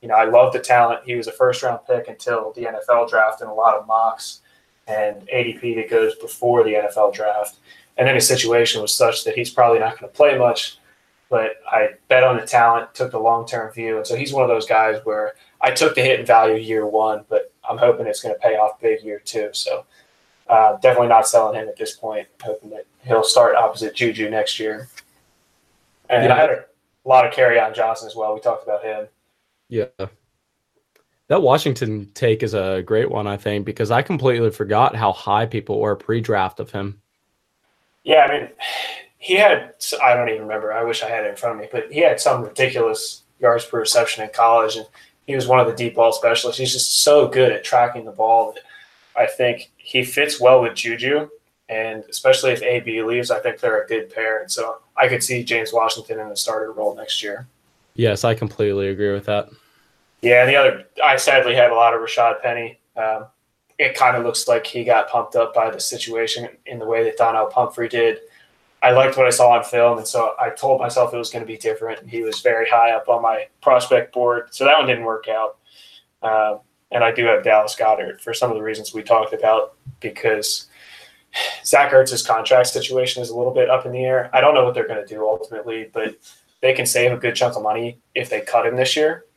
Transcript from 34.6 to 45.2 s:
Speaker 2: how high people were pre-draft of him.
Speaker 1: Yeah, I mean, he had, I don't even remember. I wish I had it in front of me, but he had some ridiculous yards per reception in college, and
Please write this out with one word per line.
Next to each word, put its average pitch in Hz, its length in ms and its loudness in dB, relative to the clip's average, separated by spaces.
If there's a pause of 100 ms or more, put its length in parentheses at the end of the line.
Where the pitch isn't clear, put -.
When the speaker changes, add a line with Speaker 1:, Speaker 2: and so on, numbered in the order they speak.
Speaker 2:
how 110 180 0
high 104 340 -2
people 107 340 -6
were 107 160 0
pre-draft 107 640 -4
of - 100 -12
him. 101 320 -10 (1040)
Speaker 1:
Yeah, 151 200 6
I 135 40 2 (120)
mean, - 80 -12 (720)
he - 160 -2
had, 196 400 4 (280)
I 123 120 6
don't 120 160 0
even 110 100 -4
remember. 107 320 -6
I 113 100 -2
wish 113 200 -4
I 110 80 -6
had 110 160 -4
it 101 40 -4
in 101 60 -10
front 117 200 -4
of 107 40 -14
me, 107 100 -14
but 123 220 -8
he 151 80 -2
had 165 180 4
some 127 240 0
ridiculous 120 840 -2 (140)
yards 117 280 2
per 120 140 -6
reception 117 440 -2
in 107 60 -14
college, 113 460 2
and 110 100 -12 (400)